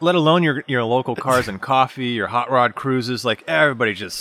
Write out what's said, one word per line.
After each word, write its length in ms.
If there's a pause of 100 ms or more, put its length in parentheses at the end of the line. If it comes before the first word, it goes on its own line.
let 140
alone 280
your, 240
your 160
local 320
cars 320
and 140
coffee, 460
your 200
hot 240
rod 240
cruises. 480
Like, 240
everybody's 520
just 220